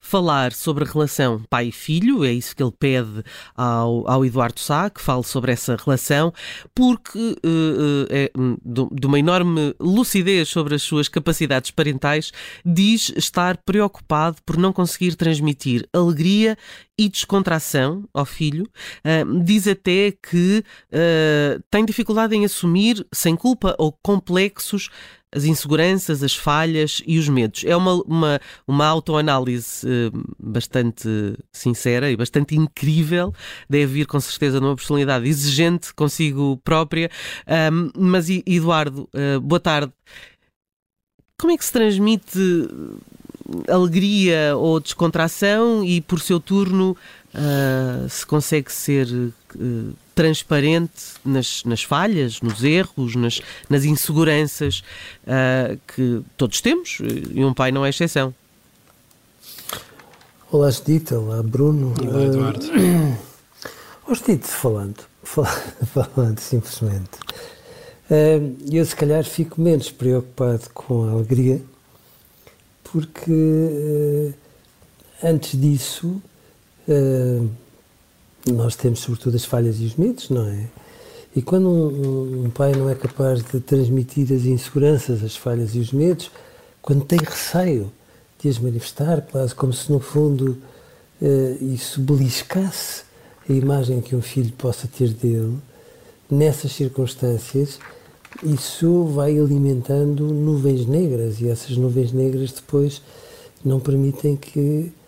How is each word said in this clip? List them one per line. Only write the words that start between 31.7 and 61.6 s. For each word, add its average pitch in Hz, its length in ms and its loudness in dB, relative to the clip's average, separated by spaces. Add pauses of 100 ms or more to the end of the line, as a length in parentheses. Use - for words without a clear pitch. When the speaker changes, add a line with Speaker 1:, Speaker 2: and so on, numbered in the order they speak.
Speaker 1:
e 120 60 0
bastante 143 400 0
incrível. 156 800 0 (340)
Deve 139 240 2
vir, 143 140 -2
com 147 140 -2
certeza, 135 400 0
numa 135 140 0
personalidade 135 540 0
exigente 151 680 0
consigo 143 680 0
própria. 165 460 0 (360)
Ahm, 160 500 0
mas, 180 340 2
E-, 185 160 0
Eduardo, 156 680 0
eh, 139 260 0
boa 143 220 0
tarde. 147 320 -2 (1400)
Como 330 160 2
é 330 60 2
que - 60 -8
se - 80 -6
transmite 214 680 2 (1300)
alegria 180 880 2
ou 160 240 2
descontração 202 1040 0
e, 180 160 2
por 165 200 -2
seu 170 200 0
turno, 190 560 2 (380)
ah, 131 760 0
se - 160 -10
consegue 151 480 -2
ser, 139 340 0 (480)
eh, 113 380 -6 (260)
transparente 160 960 0 (100)
nas, 131 380 -2
nas 117 220 -2
falhas, 151 560 0
nos 113 240 -4
erros, 147 500 0
nas, 120 260 0 (300)
nas 139 140 2
inseguranças, 151 960 0 (420)
ah, 131 520 0 (180)
que 120 260 0 (160)
todos 123 240 -2
temos, 339 380 -2 (340)
e 131 120 0
um 135 100 2
pai 131 160 0
não 139 160 0
é 139 40 0
exceção? 139 440 -2 (2250)
Speaker 2:
Olá, 143 220 4
Judite. 156 420 0
Olá, 113 260 -2
Bruno. 127 640 2